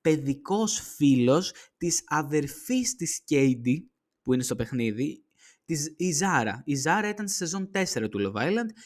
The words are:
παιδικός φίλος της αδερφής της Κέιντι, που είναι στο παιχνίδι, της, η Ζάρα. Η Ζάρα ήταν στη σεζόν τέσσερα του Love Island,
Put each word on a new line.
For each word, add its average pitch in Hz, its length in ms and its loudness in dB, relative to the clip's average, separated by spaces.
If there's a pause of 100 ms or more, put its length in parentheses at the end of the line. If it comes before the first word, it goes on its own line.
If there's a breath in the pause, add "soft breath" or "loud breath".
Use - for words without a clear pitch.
παιδικός 156 800 0 (160)
φίλος 139 560 4 (240 loud breath)
της - 300 -2
αδερφής 151 880 -2
της - 300 -6
Κέιντι, 131 640 2 (320)
που 127 100 0
είναι 127 100 2
στο 120 140 -2
παιχνίδι, 117 680 -4 (400 soft breath)
της, 156 320 -4
η 180 160 -2
Ζάρα. 143 520 0
Η 143 100 -2
Ζάρα 170 340 2
ήταν 208 200 -4
στη 196 80 -4
σεζόν 185 340 -4
τέσσερα 175 380 -2
του 104 120 -4
Love 101 220 0
Island, 220 260 0 (180 loud breath)